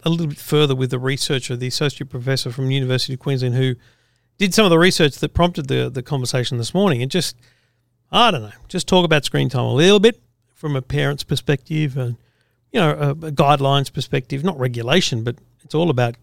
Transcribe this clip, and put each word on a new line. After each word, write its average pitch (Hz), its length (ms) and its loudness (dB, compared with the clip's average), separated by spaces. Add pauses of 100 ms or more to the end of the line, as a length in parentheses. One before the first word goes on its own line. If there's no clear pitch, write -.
a 165 40 0
little 170 160 -2
bit 143 140 -8
further 147 360 2
with 131 140 -2
the 131 80 -4
researcher, 131 580 -4
the 123 120 -6
associate 131 420 -4
professor 131 420 -4
from 131 200 -2
University 127 420 0
of 127 60 -8
Queensland, 127 340 -2
who 127 220 0 (640)
did 190 160 0
some 220 100 6
of 180 60 4
the 165 80 8
research 170 400 4
that - 160 -4
prompted 170 320 0
the, 127 200 -2
the 127 140 -8
conversation 127 560 -4
this 117 160 -6
morning. 175 300 2
And 135 80 -4
just, - 240 -2 (760)
I 220 200 4
don't 139 100 -4
know, 104 120 -16 (160)
just - 180 -6
talk 180 180 4
about 156 180 2
screen 139 260 -2
time 120 160 -2
a 117 100 -2
little 185 240 4
bit 226 200 4 (360)
from 147 200 -6
a 131 60 -4
parent's 143 420 -4
perspective 147 720 -4
and, 123 220 -6 (540)
you 254 80 0
know, 160 100 4
a, 147 220 -2
a 156 200 -10
guidelines 139 640 2
perspective, 139 500 -6
not 175 140 -2
regulation, 123 680 -2
but 120 120 -6 (280)
it's - 120 -8
all 160 160 2
about 120 320 -2